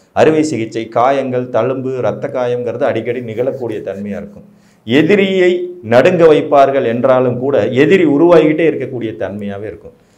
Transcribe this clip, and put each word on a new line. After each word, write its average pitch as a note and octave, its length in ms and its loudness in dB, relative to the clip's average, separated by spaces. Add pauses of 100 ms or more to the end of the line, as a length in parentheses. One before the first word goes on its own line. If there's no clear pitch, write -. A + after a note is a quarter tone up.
(120)
அறுவை D#3 320 2
சிகிச்சை, A#2 440 -6
காயங்கள், B2+ 560 0
தழும்பு, B2+ 540 -4
இரத்த B2+ 300 -4
காயங்கிறது B2 540 -4
அடிக்கடி A#2 380 -2
நிகழக்கூடிய A2+ 600 -6 (100)
தன்மையா G2+ 320 -8
இருக்கும். - 220 -18 (400)
எதிரியை F3+ 880 2 (120)
நடுங்க E3 420 4
வைப்பார்கள் C#3 600 4
என்றாலும் B2+ 540 0
கூட B2+ 280 0
எதிரி D#3+ 380 4
உருவாகிட்டே D#3 680 4
இருக்கக்கூடிய B2 440 -6
தன்மையாவே G2+ 560 -8
இருக்கும். - 200 -20 (260)